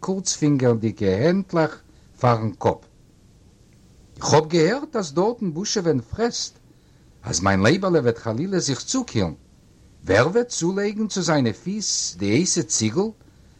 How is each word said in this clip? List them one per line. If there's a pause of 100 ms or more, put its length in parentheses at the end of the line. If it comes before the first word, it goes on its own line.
קורצפינגער,
די
געהענטלעך (400)
פארן
קאפ. (1400)
איך
האב
געהערט,
אז
דארט
אין
בושיו
ווען
פרעסט, (640)
אז
מיין
לייבערלע
וועט
חלילה
זיך
צוקילן. (720)
ווער
וועט
צולייגן
צו
זיינע
פיס
די
הייסע
ציגל, (520)